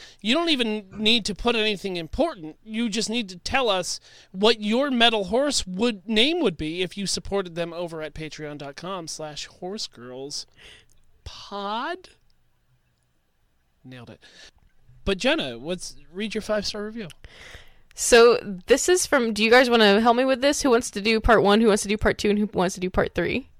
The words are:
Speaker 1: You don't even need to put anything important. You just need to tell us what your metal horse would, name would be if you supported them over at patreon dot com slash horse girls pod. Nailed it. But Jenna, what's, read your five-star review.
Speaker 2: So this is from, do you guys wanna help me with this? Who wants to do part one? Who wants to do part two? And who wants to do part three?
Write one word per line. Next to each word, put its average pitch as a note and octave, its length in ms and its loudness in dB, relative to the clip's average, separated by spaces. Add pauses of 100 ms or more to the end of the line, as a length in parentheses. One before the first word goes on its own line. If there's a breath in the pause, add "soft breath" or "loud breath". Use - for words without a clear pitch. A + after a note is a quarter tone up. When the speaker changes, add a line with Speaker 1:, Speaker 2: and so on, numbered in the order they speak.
(220 loud breath)
Speaker 1:
You G#3+ 120 0
don't E4+ 160 0
even A3 420 -2
need G#3+ 340 0
to G3+ 100 -6
put A#3 200 -2
anything G3+ 420 -4
important. F3 640 -4
You A3 260 -4
just G3 220 -4
need A3+ 180 -4
to F#3 80 -18
tell B3 320 -2
us F#3 300 -2 (320 soft breath)
what G#3+ 280 2
your A3+ 300 0
metal A#3 360 2
horse B3+ 420 -2
would, F#3+ 420 -2
name B3+ 300 2
would G3+ 180 0
be D#3+ 240 -6
if F3+ 160 -8
you G3 80 -6
supported F#3 480 -6
them E3+ 200 -6
over E3 280 -8
at D3+ 140 -12
patreon D3+ 420 -12
dot C#3+ 180 -14
com F3 320 -10
slash D3+ 380 -12
horse G3 400 -12
girls B2+ 640 -14 (760 soft breath)
pod. A3+ 880 -10 (1700)
Nailed B2+ 260 -18
it. - 140 -20 (840 soft breath)
But G3 140 -2
Jenna, E3+ 400 -2
what's, E3+ 360 -10 (160)
read G3+ 220 -8
your A3 80 -6
five-star G#3 420 -4
review. G#3+ 260 -12 (840 loud breath)
Speaker 2:
So A#3 440 6 (280)
this - 240 2
is F#4 160 4
from, A#3+ 280 2
do G#3 100 -2
you A3 80 4
guys B3 180 8
wanna G#3+ 320 6
help A#3 160 4
me C4 80 2
with C4 160 2
this? C#4+ 220 2
Who C#4 80 4
wants A#3+ 180 2
to G3+ 120 -8
do A3 180 2
part A3 240 6
one? G3+ 180 6
Who A#3 60 4
wants G#3 160 4
to - 60 -10
do G#3+ 100 0
part - 180 2
two? - 140 2
And G#3 80 2
who G#3 120 0
wants F#3 220 0
to F#3 80 -12
do F#3 80 -2
part - 240 -2
three? - 460 -4